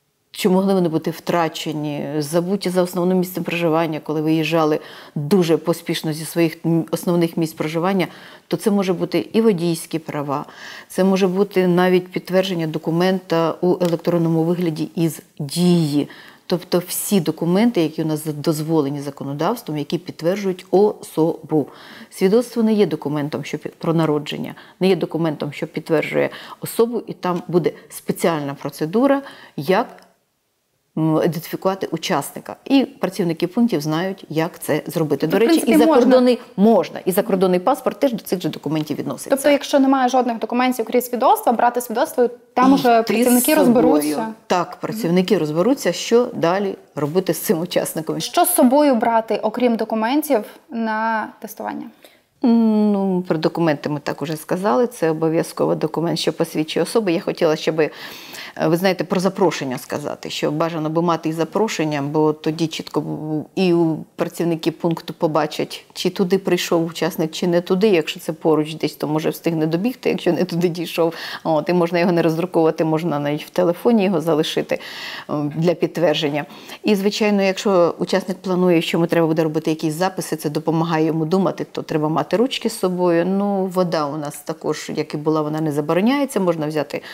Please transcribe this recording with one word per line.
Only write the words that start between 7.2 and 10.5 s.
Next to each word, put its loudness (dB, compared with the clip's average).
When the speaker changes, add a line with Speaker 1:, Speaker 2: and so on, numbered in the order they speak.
Speaker 1:
місць -2
проживання, 0
то -2
це -2
може 2
бути -2
і 2
водійські 0
права, -4